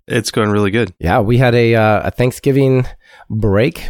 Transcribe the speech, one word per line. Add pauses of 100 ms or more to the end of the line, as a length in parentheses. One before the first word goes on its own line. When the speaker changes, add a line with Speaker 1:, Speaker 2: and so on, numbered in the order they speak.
Speaker 1:
It's
going
really
good.
Speaker 2:
Yeah,
we
had
a,
uh,
a
Thanksgiving (460)
break,